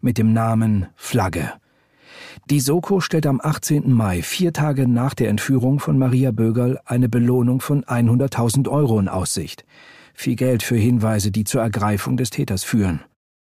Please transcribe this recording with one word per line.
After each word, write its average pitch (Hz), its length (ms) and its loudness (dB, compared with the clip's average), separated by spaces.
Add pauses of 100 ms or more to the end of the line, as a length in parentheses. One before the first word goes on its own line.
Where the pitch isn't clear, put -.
mit 123 180 -2
dem 110 140 4
Namen 113 540 0 (100)
Flagge. 85 560 -4 (1000)
Die 147 80 4
Soko 165 420 0
stellt 156 260 0
am 135 140 0
achtzehnten 147 520 0
Mai, 98 300 2
vier 175 300 -2
Tage 139 360 0
nach 123 260 0
der 107 160 0
Entführung 131 480 0
von 147 200 0
Maria 127 340 2
Bögerl, 113 520 0
eine 123 240 0
Belohnung 123 520 2
von 143 240 -2
einhunderttausend 120 840 0
Euro 127 320 2
in 95 100 0
Aussicht. 90 560 -6 (500)
Viel 127 200 -4
Geld 127 300 0
für 120 120 0
Hinweise, 110 540 2
die 107 140 -2
zur 120 180 -2
Ergreifung 107 540 -2
des 123 140 -2
Täters - 340 -4
führen. 92 360 0 (480)